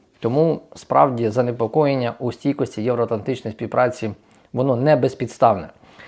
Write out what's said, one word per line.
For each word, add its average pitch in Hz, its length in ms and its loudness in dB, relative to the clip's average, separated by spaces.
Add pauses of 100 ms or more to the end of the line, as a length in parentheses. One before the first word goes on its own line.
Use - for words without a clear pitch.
(200)
Тому 147 400 0 (160)
справді 127 540 2
занепокоєння 120 920 0
у 123 120 -2
стійкості 139 500 -4
євроатлантичної 117 720 -2
співпраці 117 580 -2 (420)
Воно 127 220 0
не 143 200 4
безпідставне. 117 760 0 (380)